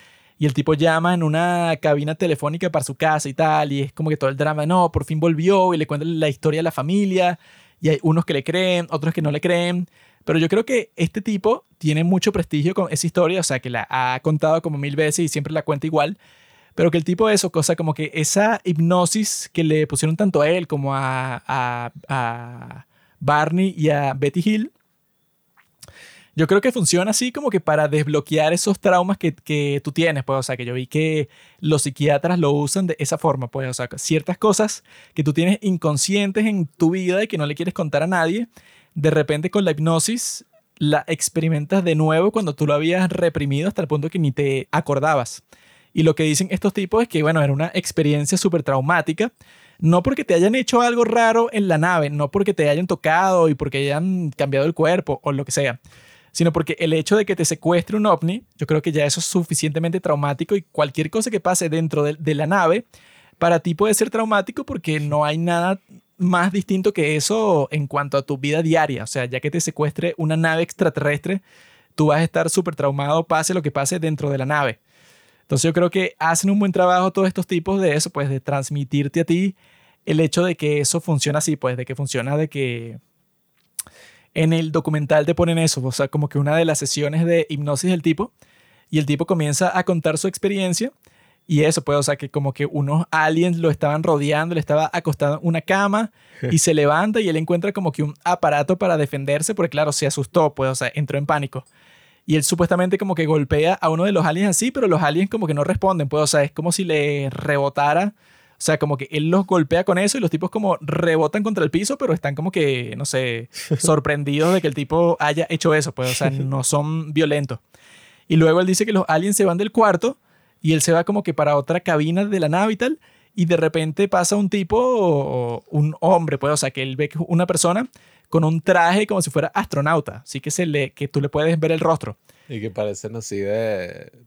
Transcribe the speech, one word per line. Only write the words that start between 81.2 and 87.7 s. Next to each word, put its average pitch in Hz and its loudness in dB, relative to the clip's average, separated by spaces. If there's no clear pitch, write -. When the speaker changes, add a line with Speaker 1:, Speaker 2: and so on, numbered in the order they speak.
Speaker 1:
así, 151 -2
pues 123 -4
de 123 -8
que 131 -10
funciona 135 -4
de 156 0
que 117 -6
en 160 2
el 165 0
documental 151 2
te 165 0
ponen 170 2
eso, 160 0
o 127 -2
sea, 139 -2
como 147 -2
que 139 -2
una 143 2
de 165 4
las 151 0
sesiones 147 0
de 170 2
hipnosis 147 -2